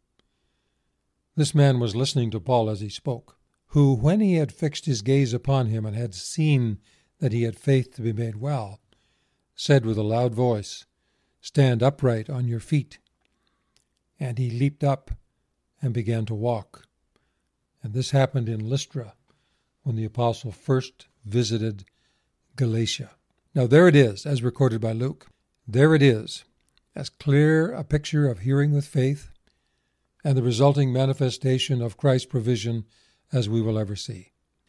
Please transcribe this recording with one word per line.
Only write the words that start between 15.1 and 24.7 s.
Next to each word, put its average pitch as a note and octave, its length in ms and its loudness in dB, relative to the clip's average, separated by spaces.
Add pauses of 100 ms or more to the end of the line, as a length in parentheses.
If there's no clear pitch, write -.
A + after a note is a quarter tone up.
and B2 140 -4
began A2+ 320 -2
to A2 80 -6
walk." A2 500 -6 (960)
And G#2+ 120 -10
this B2+ 180 -4
happened C3 360 0
in A2 220 -6
Lystra B2+ 460 -8 (680)
when A#2 140 -4
the A2 100 -4
apostle A#2 460 -4
first - 560 -4 (180)
visited G#2+ 600 -2 (680)
Galatia. A2+ 600 -2 (400)
Now C3 100 2
there D#3 220 8
it D#3 80 8
is, A#2 320 4
as C3 160 -2
recorded A#2+ 360 0